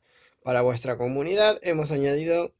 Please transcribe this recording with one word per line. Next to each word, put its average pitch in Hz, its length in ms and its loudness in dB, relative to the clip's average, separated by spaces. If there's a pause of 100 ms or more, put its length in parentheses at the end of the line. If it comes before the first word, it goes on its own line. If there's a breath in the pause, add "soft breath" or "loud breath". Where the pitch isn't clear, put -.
(420 soft breath)
Para 127 200 2
vuestra 123 360 -2
comunidad 170 640 0
hemos 156 300 -2
añadido 151 680 0